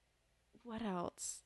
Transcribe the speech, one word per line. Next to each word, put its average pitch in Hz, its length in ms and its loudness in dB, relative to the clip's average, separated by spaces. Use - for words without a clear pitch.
what 226 180 -2
else? - 640 0